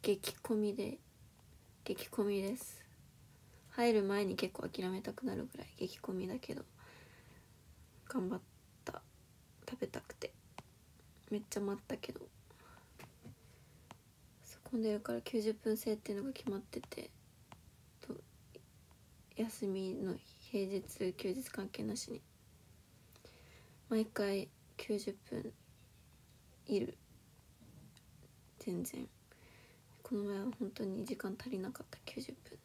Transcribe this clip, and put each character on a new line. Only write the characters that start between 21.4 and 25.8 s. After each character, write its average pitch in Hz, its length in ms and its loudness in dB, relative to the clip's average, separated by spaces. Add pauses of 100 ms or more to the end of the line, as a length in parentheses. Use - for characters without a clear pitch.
関 196 180 -2
係 - 140 -4
な 214 120 2
し - 160 -4
に。 - 120 -8 (1700)
毎 220 160 6
回 196 420 2 (280)
九 208 220 2
十 196 160 -2 (160)
分 233 220 -2 (1120)